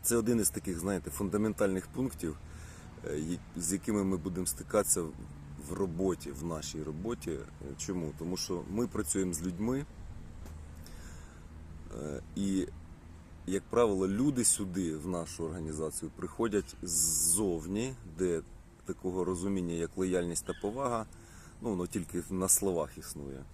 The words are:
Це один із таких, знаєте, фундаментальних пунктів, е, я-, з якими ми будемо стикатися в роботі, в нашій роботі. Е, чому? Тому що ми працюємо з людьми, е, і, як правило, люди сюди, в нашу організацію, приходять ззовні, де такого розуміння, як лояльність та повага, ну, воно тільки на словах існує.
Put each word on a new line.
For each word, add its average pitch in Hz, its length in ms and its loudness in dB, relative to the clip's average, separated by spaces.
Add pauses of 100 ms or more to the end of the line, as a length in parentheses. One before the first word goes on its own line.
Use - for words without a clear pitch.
Це 117 140 4
один 117 240 6
із 95 100 6
таких, 90 280 -2
знаєте, 92 320 0
фундаментальних 101 760 2
пунктів, 92 520 -2 (680)
е, 73 120 0
я-, 82 200 0 (180)
з 85 160 0
якими 101 320 2
ми 95 120 4
будемо 87 300 -2
стикатися - 560 4 (640)
в 80 40 -4
роботі, 90 580 2
в 67 140 -6
нашій 80 380 -4
роботі. 87 480 -4
Е, 71 140 -4 (340)
чому? 85 400 -2
Тому 85 180 -2
що 87 340 -2
ми 110 160 2
працюємо 98 460 2
з 78 100 -2
людьми, 110 440 0 (2250)
е, 71 220 -4 (140)
і, 95 300 2 (800)
як 95 240 2
правило, 104 380 6
люди 123 360 4
сюди, 90 520 2
в 78 120 -4
нашу 85 360 -2
організацію, 78 720 -2
приходять 104 680 0
ззовні, 95 1120 2 (240)
де 87 240 4 (420)
такого 90 400 0
розуміння, 90 500 2
як 82 220 0
лояльність 90 480 2
та 92 80 -4 (100)
повага, 120 440 0 (560)
ну, 120 80 0
воно 90 160 2
тільки 87 440 -2
на 92 180 2
словах 85 500 4
існує. 69 560 -8